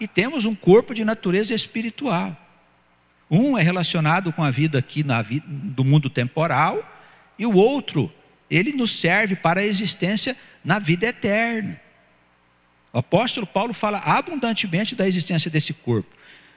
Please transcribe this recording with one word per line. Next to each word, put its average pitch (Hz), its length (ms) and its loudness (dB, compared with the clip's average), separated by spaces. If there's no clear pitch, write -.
e 220 60 -6
temos 240 380 -2
um 220 100 0
corpo 220 400 4
de 220 100 -2
natureza 214 480 -2
espiritual. 214 840 -4
Um 240 300 4
é 180 40 2
relacionado 170 680 2
com 160 120 -2
a 143 80 2
vida 147 260 0
aqui 143 240 -4
na 127 200 0
vi-, 113 220 -6
do 139 400 -6
mundo 139 240 4
temporal, 156 880 -2
e 202 80 -4
o 226 120 2
outro, 196 560 2
ele 190 240 0
nos 254 200 -2
serve 196 420 0
para 170 260 0
a 208 60 0
existência 208 680 -2
na 196 140 0
vida 175 300 0
eterna." 220 720 -4
O 120 60 -4
apóstolo 214 480 0
Paulo 214 280 -4
fala 208 240 -2
abundantemente 220 960 -2
da 190 140 0
existência 175 420 -2
desse 156 220 0
corpo. 117 420 -4